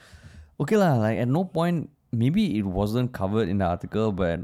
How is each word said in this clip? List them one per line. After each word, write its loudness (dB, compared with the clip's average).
Okay 0
lah, 4
like, 0
at 0
no 0
point, -2
maybe 2
it 0
wasn't 0
covered 0
in 0
the 2
article, -2
but -2